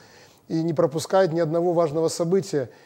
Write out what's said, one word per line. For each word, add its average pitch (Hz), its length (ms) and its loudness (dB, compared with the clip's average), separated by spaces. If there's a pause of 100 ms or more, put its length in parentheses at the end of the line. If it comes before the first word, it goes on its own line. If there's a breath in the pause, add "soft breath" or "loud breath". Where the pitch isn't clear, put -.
(480 loud breath)
И 160 140 -2
не 165 120 -2
пропускает 165 580 2
ни 170 80 0
одного 170 320 0
важного 160 360 0
события. 165 600 -2 (180 loud breath)